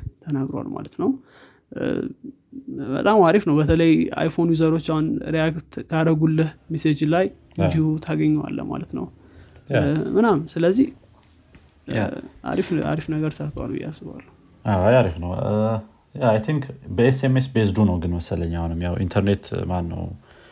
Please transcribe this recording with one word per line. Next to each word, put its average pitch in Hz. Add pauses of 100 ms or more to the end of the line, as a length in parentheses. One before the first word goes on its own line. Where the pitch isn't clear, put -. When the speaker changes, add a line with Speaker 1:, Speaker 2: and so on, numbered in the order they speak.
(200)
Speaker 1:
ተናግሯል 139
ማለት -
ነው። 180 (640)
እ፣ - (1040)
በጣም 202
አሪፍ 175
ነው። 151
በተለይ 165 (240)
አይፎን 165
ዩዘሮች 160
አሁን 156 (220)
ሪያክት 160 (100)
ካደረጉልህ 160 (180)
ሜሴጅ 156
ላይ 170
Speaker 2:
ያ። -
Speaker 1:
እንዲሁ 160 (160)
ታገኘዋለህ 156
ማለት -
ነው። - (640)
Speaker 2:
ያ። 131
Speaker 1:
እ፣ 156
ምናምን። 196
ስለዚህ፣ 185 (1000)
Speaker 2:
ያ። 107
Speaker 1:
እ፣ - (240)
አሪፍ፣ - (160)
አሪፍ 156
ነገር 156
ሰርተዋል 147
ብዬ -
አስባለሁ። - (340)
Speaker 2:
አዎ፣ 95
አሪፍ 113
ነው። 87
እ፣ - (640)
ያ፣ 139
አይ 110
ቲንክ 147 (260)
በኤስኤምኤስ 131
ቤዝዱ 104
ነው 90
ግን 87
መሰለኝ። 85
አሁንም 85
ያው 87
ኢንተርኔት፣ 98 (180)
ማን 87
ነው፣ 85 (500)